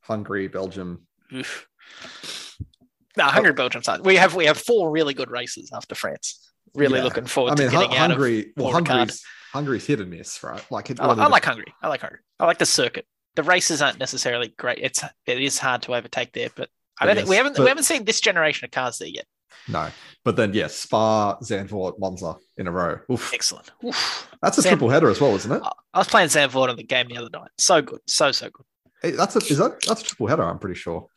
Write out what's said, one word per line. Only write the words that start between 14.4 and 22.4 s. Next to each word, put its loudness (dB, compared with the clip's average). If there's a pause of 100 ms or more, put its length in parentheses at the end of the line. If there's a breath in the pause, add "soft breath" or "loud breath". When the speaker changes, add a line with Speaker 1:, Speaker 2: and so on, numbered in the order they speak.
Speaker 2:
great. -4
It's, -4 (220)
it -2
is -2
hard -2
to -4
overtake -6
there, -6
but -10 (300)
I 2
Speaker 1:
But 4
Speaker 2:
don't 4
think -2
we 6
Speaker 1:
yes, 6
Speaker 2:
haven't, 0
Speaker 1:
but 4
Speaker 2:
we 8
haven't 0
seen 0
this 0
generation 0
of -14
cars -4
there -10
yet. -12 (420 loud breath)
Speaker 1:
No, -4 (360 loud breath)
but 2
then 2
yes, -2
Spa, 2
Zandvoort, -6
Monza -6 (220)